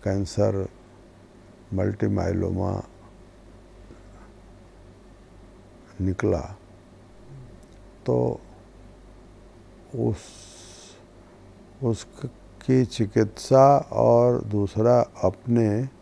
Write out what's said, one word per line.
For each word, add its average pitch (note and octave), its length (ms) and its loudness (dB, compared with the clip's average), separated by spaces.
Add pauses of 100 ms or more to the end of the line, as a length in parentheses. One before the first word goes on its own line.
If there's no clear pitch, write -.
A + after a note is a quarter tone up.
कैंसर G2 640 -2 (1040)
मल्टी G2+ 320 -2
मायलोमा F#2 760 -2 (3250)
निकला, F#2+ 580 -4 (1500)
तो B2 340 -2 (1500)
उस, A#2 220 -2 (1700)
उसकी - 1040 -4
चिकित्सा A#2 920 4
और A#2+ 680 2
दूसरा A2 560 0
अपने A#2 880 -2 (140)